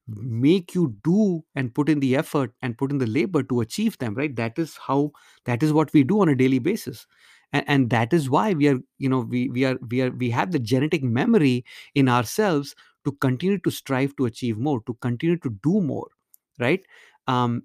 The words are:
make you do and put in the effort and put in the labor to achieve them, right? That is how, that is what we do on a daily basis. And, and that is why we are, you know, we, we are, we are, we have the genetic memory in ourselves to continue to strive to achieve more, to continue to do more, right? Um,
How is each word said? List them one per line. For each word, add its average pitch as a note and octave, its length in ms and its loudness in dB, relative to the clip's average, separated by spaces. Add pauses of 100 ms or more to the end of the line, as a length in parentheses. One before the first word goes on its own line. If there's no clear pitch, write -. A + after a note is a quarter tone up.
make A#2+ 680 0
you D#3 280 0
do F3+ 420 0 (100)
and C3 200 -4
put D3 140 0
in D3+ 120 2
the C3 160 2
effort C#3 360 -2 (100)
and A#2+ 160 -4
put C3+ 120 -2
in C#3+ 80 -2
the C3 80 -2
labor D3+ 360 0
to A#2+ 180 -2
achieve G#3 380 -4
them, A2 160 -6
right? C#3 200 -6
That A#2 240 -6
is E3 180 -6
how, C#3+ 360 -2 (320)
that A#2+ 180 -2
is D3+ 100 4
what D3+ 200 0
we D#3 100 8
do G3 180 2
on F#3 80 4
a C#3+ 60 4
daily C3 240 4
basis. D3+ 480 -6 (460)
And, C#3+ 160 0
and C3+ 220 2
that A#2 220 2
is D3+ 180 2
why F#3+ 240 2
we D3 140 4
are, C3+ 100 2 (200)
you C3+ 100 -2
know, C3 120 2
we, B2 300 -2
we B2 140 0
are, C3 120 0 (140)
we B2 120 0
are, B2+ 80 0
we B2 200 -4
have D#3+ 220 -2
the D#3+ 60 0
genetic C3 440 0
memory C3 600 2 (300)
in C3+ 140 4
ourselves C#3+ 680 0 (300)
to C#3 80 -2
continue D#3+ 460 0
to - 120 -2
strive C3+ 460 -2
to C3 100 0
achieve A#2 300 -4
more, B2+ 300 -2
to A#2+ 80 -6
continue B2+ 440 -2
to C#3+ 120 -6 (120)
do F#3 180 2
more, C#3 280 -4 (500)
right? C3 220 0 (460)
Um, B2 380 0